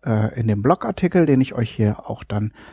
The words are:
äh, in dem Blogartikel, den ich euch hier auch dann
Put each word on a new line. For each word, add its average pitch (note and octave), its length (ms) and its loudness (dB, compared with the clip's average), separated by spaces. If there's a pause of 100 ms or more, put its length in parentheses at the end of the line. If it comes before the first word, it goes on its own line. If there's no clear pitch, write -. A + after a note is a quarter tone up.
äh, G#2+ 340 0
in A2 80 0
dem G#2 140 0
Blogartikel, F3 640 2
den C#3 160 4
ich - 140 -2
euch A2+ 160 -4
hier - 380 0
auch - 140 -10
dann G#2 300 -6 (200)